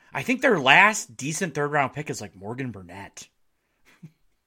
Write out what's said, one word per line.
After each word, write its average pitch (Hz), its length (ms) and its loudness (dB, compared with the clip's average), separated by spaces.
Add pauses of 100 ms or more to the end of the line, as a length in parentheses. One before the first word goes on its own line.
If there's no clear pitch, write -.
(140)
I 139 80 -8
think 254 180 -2
their 233 180 4
last 151 580 4
decent 156 380 -6
third 147 180 -2
round 139 220 0
pick 151 140 -10
is, 131 120 -10
like, 98 160 -14
Morgan 120 340 -10
Burnett. 95 640 -18
<laughs> - 60 -20 (1080)